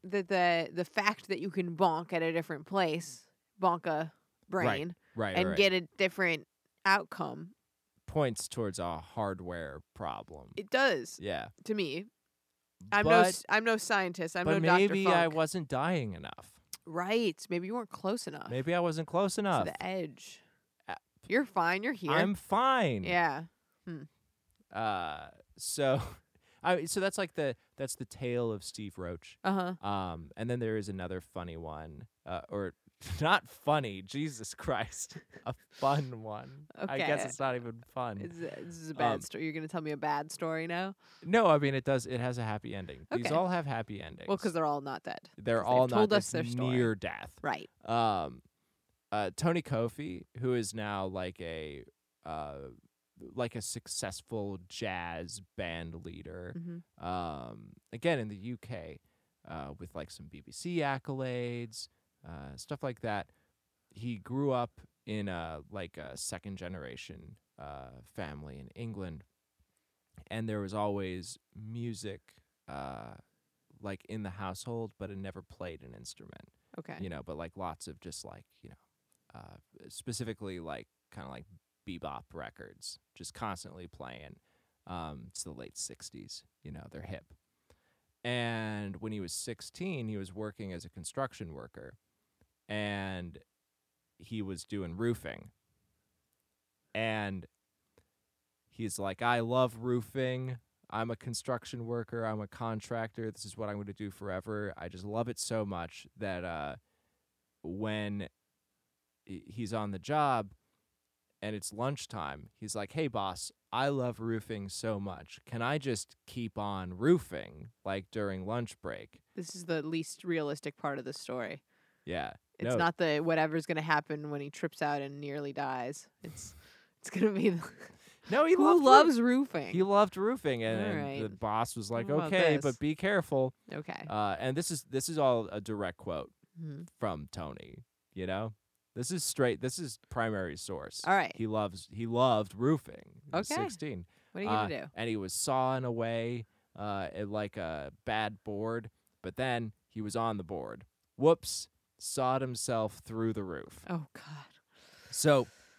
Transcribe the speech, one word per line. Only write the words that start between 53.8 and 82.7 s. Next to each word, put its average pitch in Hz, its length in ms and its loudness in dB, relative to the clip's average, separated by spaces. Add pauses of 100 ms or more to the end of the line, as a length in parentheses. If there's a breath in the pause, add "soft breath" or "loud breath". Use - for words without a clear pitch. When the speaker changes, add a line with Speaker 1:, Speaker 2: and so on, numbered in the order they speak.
Speaker 2:
jazz 92 760 -6 (160)
band 85 480 -6
leader, 87 520 -12
Speaker 1:
Mm-hmm. 170 500 -12
Speaker 2:
um, 62 680 -6 (180)
again, 147 260 0
in 107 100 -4
the 104 80 -8
U 113 200 -8
K, 80 440 -12 (460)
uh, 73 320 -10
with, 87 160 -14
like, 78 160 -10
some - 160 -16
B 71 140 -16
B - 120 -20
C 175 260 -4
accolades, 127 1120 -2 (380)
uh, 73 300 -12
stuff - 260 -8
like 127 200 -4
that. 104 280 -2 (600)
He 113 280 -6
grew 135 320 0
up 120 300 0 (260)
in 107 220 -2
a, 82 420 -4
like, 98 280 -8
a 69 180 -12
second 95 400 -8
generation, 87 800 -10 (220)
uh, 65 420 -12 (140)
family 73 440 -10
in 67 100 -16
England, 101 540 -10 (1040)
and 110 220 -4
there 107 120 -2
was 98 140 -4
always 98 640 -2 (160)
music, 110 800 -8 (320)
uh, 65 500 -10 (640)
like, 98 260 -8
in 107 180 -6
the 95 60 -4
household, 98 680 -6
but 101 120 -8
it 98 80 -8
never 95 240 -8
played 85 400 -12
an 60 120 -16
instrument. - 560 -18 (280)
Speaker 1:
Okay. - 220 -12
Speaker 2:
You 92 100 -6
know, 71 120 -8
but, 76 140 -8
like, 85 200 -8
lots 87 300 -6
of 78 140 -14
just, - 240 -12
like, 50 220 -16 (160)
you - 80 -18
know, - 60 -20 (640)
uh, 50 200 -18 (300)
specifically, 107 720 -8
like, 73 280 -8 (220)
kinda 71 180 -14
like 67 180 -14 (400)
bebop 76 460 -8
records, 55 640 -12 (160)